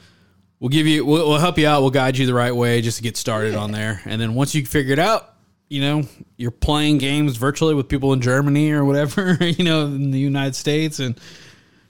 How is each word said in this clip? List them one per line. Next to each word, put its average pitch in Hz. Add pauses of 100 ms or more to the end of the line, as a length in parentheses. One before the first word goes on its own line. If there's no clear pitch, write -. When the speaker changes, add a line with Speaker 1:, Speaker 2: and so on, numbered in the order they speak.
(600)
Speaker 1:
we'll 123
give 151
you, 151
we'll, 151
we'll 147
help 170
you 151
out, 147
we'll 135
guide 131
you 131
the 127
right 123
way 120
just 113
to 110
get 117
started 107
Speaker 2:
Yeah. 104
Speaker 1:
on 104
there. 107
And 110
then 113
once 135
you 151
figure 135
it 139
out, 202 (380)
you 143
know, 147 (340)
you're 120
playing 151
games 139
virtually 139
with 139
people 135
in 131
Germany 143
or 147
whatever, 147
<laughs> -
you 170
know, 156
in 139
the 135
United 139
States, 151
and 123 (720)